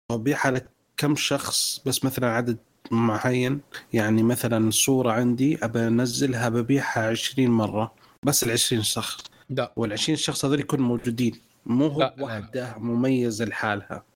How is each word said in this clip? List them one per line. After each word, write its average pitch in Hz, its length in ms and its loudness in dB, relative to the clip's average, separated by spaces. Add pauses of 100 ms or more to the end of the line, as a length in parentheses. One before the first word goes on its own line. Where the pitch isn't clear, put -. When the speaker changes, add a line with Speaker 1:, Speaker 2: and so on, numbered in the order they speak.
(100)
Speaker 1:
وأبيعها 135 400 0
لكم - 680 -2
شخص، - 720 -2
بس 127 180 -2
مثلًا 131 260 0
عدد 120 260 0 (340)
معين؟ 127 720 2 (320)
يعني، 110 300 4
مثلًا 113 480 2
صورة 123 420 2
عندي 123 520 0
أبى 117 220 -2
أنزلها، 123 640 0
ببيعها 120 600 0
عشرين 123 400 0
مرة، 110 440 0 (320)
بس 143 180 2
العشرين 117 380 0
شخص. - 420 -4 (260)
Speaker 2:
لا. 131 260 -4
Speaker 1:
والعشرين 113 400 -2
شخص - 280 -4
هذول 143 160 2
يكون 139 200 -2
موجودين، 120 540 0 (320)
مو 127 200 2
هو 147 140 -2
Speaker 2:
لا، 131 160 0
لا، 131 40 -12
لا. 139 40 -4
Speaker 1:
واحدة 117 540 -8
مميزة 120 680 0
لحالها. 104 600 -4 (120)